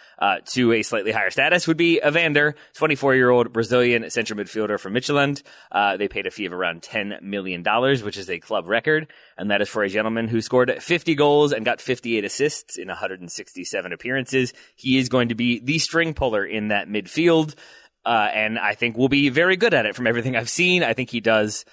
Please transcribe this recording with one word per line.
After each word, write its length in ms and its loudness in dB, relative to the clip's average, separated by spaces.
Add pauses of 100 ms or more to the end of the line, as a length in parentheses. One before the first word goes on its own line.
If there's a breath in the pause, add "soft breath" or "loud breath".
(200 loud breath)
uh, 260 2
to 260 2
a 120 2
slightly 280 -2
higher 200 0
status 360 2
would 80 2
be 300 4
Evander, 500 2 (200 loud breath)
twenty-four-year-old 760 4
Brazilian 580 2
central 300 -4
midfielder 400 -2
from 140 -10
Midtjylland. 480 0 (300 loud breath)
Uh, 260 2
they 100 -2
paid 200 -6
a 40 -8
fee 140 -8
of 80 -6
around 280 -4
ten 400 -6
million 400 -6
dollars, 420 2
which 120 -8
is 140 -10
a 100 -6
club 280 -4
record, 400 0 (300 loud breath)
and 140 -4
that 100 2
is 60 -2
for 160 -2
a 60 0
gentleman 400 -2
who 100 0
scored 420 0
fifty 320 -2
goals 380 4
and 140 -4
got 160 -2
fifty-eight 420 -2
assists 540 -4
in 120 -10
a 60 -8
hundred 240 -8
and 120 -14
sixty-seven 600 -8
appearances. 600 -2 (220 loud breath)
He 220 0
is 120 0
going 200 2
to 60 -4
be 240 0
the 200 -2
string 340 -2
puller 320 -2
in 240 -4
that 180 -2
midfield. 680 0 (500 loud breath)
Uh, 280 2
and 260 -2
I 160 0
think 220 -2
we'll 120 4
be 200 4
very 260 2
good 180 2
at 120 4
it 100 -4
from 120 -2
everything 280 0
I've 140 -2
seen. 340 2
I 100 0
think 160 -6
he 120 -4
does 520 2